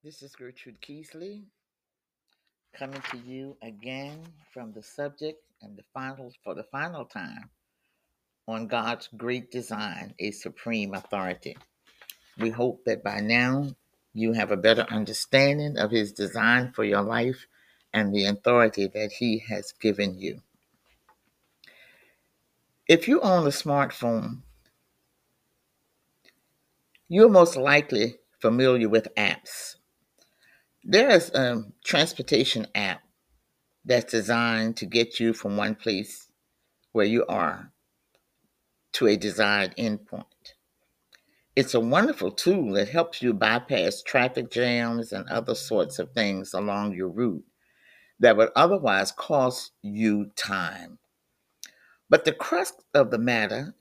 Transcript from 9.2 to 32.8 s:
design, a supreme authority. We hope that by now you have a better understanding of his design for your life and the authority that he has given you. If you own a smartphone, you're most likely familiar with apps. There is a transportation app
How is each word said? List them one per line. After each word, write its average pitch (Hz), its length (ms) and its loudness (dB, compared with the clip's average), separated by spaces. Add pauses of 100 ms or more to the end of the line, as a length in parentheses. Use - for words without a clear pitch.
design, 107 720 -10
a 104 120 -6
supreme 104 640 -8
authority. 92 600 -8 (840)
We 113 120 -4
hope 120 340 -4
that 113 180 -2
by 104 200 -6
now 127 560 0 (360)
you 113 200 0
have 107 180 0
a 101 60 0
better 110 320 4
understanding 135 880 0
of 104 140 -2
his 104 200 0
design 117 640 0
for 113 100 -4
your 101 180 0
life 120 460 -4 (460)
and 104 200 0
the 98 120 0
authority 107 640 2
that 107 260 -8
he 113 340 -2
has 101 240 -10
given 98 480 -2
you. - 220 -10 (2500)
If 165 180 8
you 277 140 4
own 180 240 4
a 139 60 2
smartphone, 120 880 -2 (2750)
you're 208 220 10
most 175 260 8
likely 135 600 2 (260)
familiar 120 480 4
with 110 260 2
apps. - 600 -4 (1120)
There 233 240 4
is 180 200 4
a 120 340 -2 (220)
transportation 135 920 0
app 98 280 -4 (840)